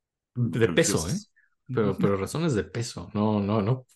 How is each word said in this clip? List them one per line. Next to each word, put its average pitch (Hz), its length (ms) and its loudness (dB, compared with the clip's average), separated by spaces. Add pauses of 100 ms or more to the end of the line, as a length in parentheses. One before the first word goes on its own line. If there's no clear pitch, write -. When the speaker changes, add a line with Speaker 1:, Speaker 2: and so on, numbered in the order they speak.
(340)
Speaker 1:
De 113 340 2
peso, 92 400 2
¿eh? 113 40 0
Speaker 2:
religiosas. 202 200 -6 (400)
Speaker 1:
Pero, 104 240 0
pero 101 200 2
razones 143 380 -2
de 95 100 0
peso. - 500 -8
No, 107 260 2
no, 101 220 0
no, 127 340 -2